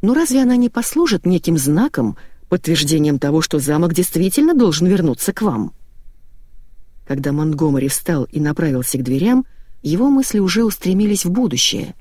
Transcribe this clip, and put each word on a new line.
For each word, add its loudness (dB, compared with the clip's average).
Но 2
разве 2
она 4
не 4
послужит 0
неким 2
знаком, 0
подтверждением 0
того, 0
что -2
замок 0
действительно 2
должен 2
вернуться 0
к -6
вам?» -2
Когда -4
Монтгомери 0
встал -2
и -6
направился -2
к -2
дверям, 2
его 2
мысли 2
уже 2
устремились 0
в 0
будущее. -2